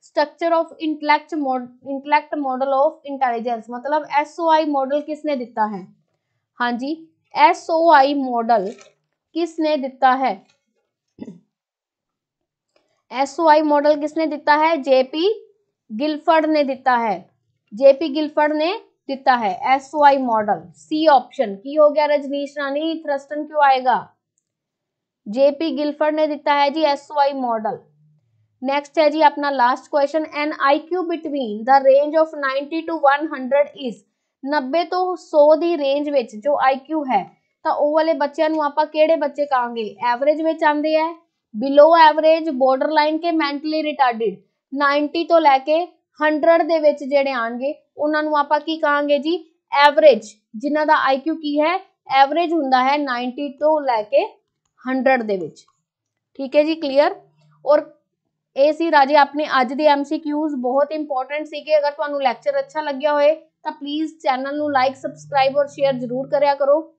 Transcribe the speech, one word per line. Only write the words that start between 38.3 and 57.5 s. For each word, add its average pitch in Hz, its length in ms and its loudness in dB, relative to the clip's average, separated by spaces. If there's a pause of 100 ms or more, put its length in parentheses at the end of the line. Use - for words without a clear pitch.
ਨੂੰ 311 140 -2
ਆਪਾਂ 294 220 -2
ਕਿਹੜੇ 311 300 0
ਬੱਚੇ 285 300 -4
ਕਹਾਂਗੇ? 240 500 -4 (120)
ਐਵਰੇਜ 277 340 0
ਵਿੱਚ 320 220 -2
ਆਉਂਦੇ 302 320 0
ਆ, 320 200 -2 (500)
below 302 460 6
average, 320 400 2
borderline 294 680 0
ਕਿ 339 100 -4
mentally 311 540 -2
retarded? 247 520 -2 (380)
ਨਾਈਨਟੀ 294 500 -2
ਤੋਂ 330 180 4
ਲੈ 277 160 4
ਕੇ 302 280 0 (360)
ਹੰਡਰਡ 311 420 2
ਦੇ 320 160 0
ਵਿੱਚ 294 240 2
ਜਿਹੜੇ 277 280 0
ਆਉਣਗੇ, 240 440 -4 (220)
ਉਹਨਾਂ 302 260 -2
ਨੂੰ 302 140 -2
ਆਪਾਂ 294 220 0
ਕੀ 311 180 -6
ਕਹਾਂਗੇ 294 420 0
ਜੀ? 320 340 -6 (340)
ਐਵਰੇਜ, 285 380 6 (300)
ਜਿਨ੍ਹਾਂ 214 300 -2
ਦਾ 202 120 4
ਆਈ 269 200 0
ਕਿਊ 302 180 -6
ਕੀ 294 260 -4
ਹੈ? 359 260 -2 (280)
ਐਵਰੇਜ 294 380 2
ਹੁੰਦਾ 262 300 0
ਹੈ 277 140 0
ਨਾਈਨਟੀ 254 520 -6
ਤੋਂ 302 320 0
ਲੈ 247 200 -2
ਕੇ 302 400 -2 (480)
ਹੰਡਰਡ 262 340 0
ਦੇ 214 140 -4
ਵਿੱਚ। 156 280 -12 (680)
ਠੀਕ 269 220 -8
ਹੈ 294 80 4
ਜੀ, 320 120 -2
ਕਲੀਅਰ? 302 400 0 (500)